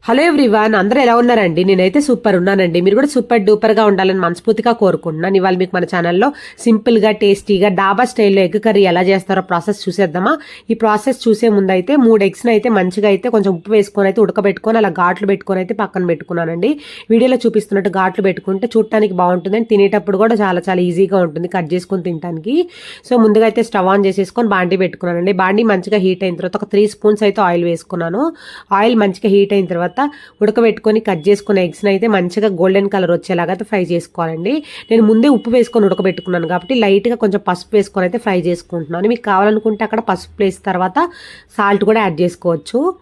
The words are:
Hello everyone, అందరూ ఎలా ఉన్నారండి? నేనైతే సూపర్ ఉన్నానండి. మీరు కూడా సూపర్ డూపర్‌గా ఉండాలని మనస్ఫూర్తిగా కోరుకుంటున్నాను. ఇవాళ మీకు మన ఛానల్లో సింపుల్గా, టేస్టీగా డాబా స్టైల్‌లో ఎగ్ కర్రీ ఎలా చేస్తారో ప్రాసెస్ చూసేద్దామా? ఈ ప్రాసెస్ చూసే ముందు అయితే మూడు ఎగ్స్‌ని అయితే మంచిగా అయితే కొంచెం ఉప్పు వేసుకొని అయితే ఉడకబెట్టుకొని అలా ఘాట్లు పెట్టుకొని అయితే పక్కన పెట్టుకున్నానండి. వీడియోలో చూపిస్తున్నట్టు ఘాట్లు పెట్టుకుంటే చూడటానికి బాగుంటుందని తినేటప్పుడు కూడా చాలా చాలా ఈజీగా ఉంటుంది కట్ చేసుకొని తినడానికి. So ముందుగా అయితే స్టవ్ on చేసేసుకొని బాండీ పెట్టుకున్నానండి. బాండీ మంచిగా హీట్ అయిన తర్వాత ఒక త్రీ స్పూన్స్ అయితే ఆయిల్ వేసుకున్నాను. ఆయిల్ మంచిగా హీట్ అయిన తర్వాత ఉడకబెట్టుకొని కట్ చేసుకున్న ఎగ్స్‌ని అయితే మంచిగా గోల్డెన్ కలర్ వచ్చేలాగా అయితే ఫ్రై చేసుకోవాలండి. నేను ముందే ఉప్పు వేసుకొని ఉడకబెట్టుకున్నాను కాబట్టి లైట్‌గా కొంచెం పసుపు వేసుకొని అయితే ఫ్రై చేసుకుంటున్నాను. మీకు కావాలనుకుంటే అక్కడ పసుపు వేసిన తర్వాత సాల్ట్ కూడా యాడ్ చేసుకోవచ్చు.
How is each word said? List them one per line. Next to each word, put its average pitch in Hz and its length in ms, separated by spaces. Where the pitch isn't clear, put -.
Hello 254 220
everyone, 220 500
అందరూ 208 240
ఎలా 240 180
ఉన్నారండి? 202 480
నేనైతే 190 360
సూపర్ 226 340
ఉన్నానండి. 180 460
మీరు 202 140
కూడా 277 140
సూపర్ 240 340
డూపర్‌గా 214 420
ఉండాలని 190 360
మనస్ఫూర్తిగా 208 460
కోరుకుంటున్నాను. 175 580
ఇవాళ 185 220
మీకు 185 160
మన 175 160
ఛానల్లో 175 340
సింపుల్గా, 220 460
టేస్టీగా 202 480
డాబా 196 320
స్టైల్‌లో 196 360
ఎగ్ 165 80
కర్రీ 202 260
ఎలా 175 180
చేస్తారో 190 400
ప్రాసెస్ 185 360
చూసేద్దామా? 185 480
ఈ 226 120
ప్రాసెస్ 214 420
చూసే 226 300
ముందు 190 200
అయితే 185 200
మూడు 226 220
ఎగ్స్‌ని 233 260
అయితే 214 240
మంచిగా 190 360
అయితే 190 220
కొంచెం 196 220
ఉప్పు 202 180
వేసుకొని 202 360
అయితే 220 140
ఉడకబెట్టుకొని 202 560
అలా 196 100
ఘాట్లు 185 300
పెట్టుకొని 190 320
అయితే 190 180
పక్కన 190 300
పెట్టుకున్నానండి. 170 580
వీడియోలో 247 320
చూపిస్తున్నట్టు 202 540
ఘాట్లు 185 300
పెట్టుకుంటే 196 460
చూడటానికి 220 480
బాగుంటుందని 185 500
తినేటప్పుడు 202 500
కూడా 226 200
చాలా 180 260
చాలా 185 180
ఈజీగా 180 400
ఉంటుంది 170 300
కట్ 165 180
చేసుకొని 180 320
తినడానికి. 170 500
So 247 160
ముందుగా 220 260
అయితే 226 200
స్టవ్ 190 240
on 202 140
చేసేసుకొని 196 460
బాండీ 180 300
పెట్టుకున్నానండి. 175 580
బాండీ 202 300
మంచిగా 196 340
హీట్ 185 220
అయిన 175 120
తర్వాత 185 200
ఒక 208 140
త్రీ 202 100
స్పూన్స్ 214 340
అయితే 196 200
ఆయిల్ 175 220
వేసుకున్నాను. 170 520
ఆయిల్ 226 260
మంచిగా 196 320
హీట్ 202 220
అయిన 185 140
తర్వాత 175 200
ఉడకబెట్టుకొని 214 640
కట్ 185 220
చేసుకున్న 202 400
ఎగ్స్‌ని 202 240
అయితే 190 240
మంచిగా 190 340
గోల్డెన్ 190 340
కలర్ 185 220
వచ్చేలాగా 175 380
అయితే 190 160
ఫ్రై 202 120
చేసుకోవాలండి. 170 640
నేను 226 200
ముందే 233 280
ఉప్పు 233 180
వేసుకొని 226 340
ఉడకబెట్టుకున్నాను 180 640
కాబట్టి 180 300
లైట్‌గా 202 400
కొంచెం 202 260
పసుపు 180 280
వేసుకొని 196 320
అయితే 233 180
ఫ్రై 190 100
చేసుకుంటున్నాను. 170 640
మీకు 233 180
కావాలనుకుంటే 214 560
అక్కడ 220 240
పసుపు - 340
వేసిన 190 240
తర్వాత 185 400
సాల్ట్ 202 340
కూడా 214 140
యాడ్ 160 180
చేసుకోవచ్చు. 175 560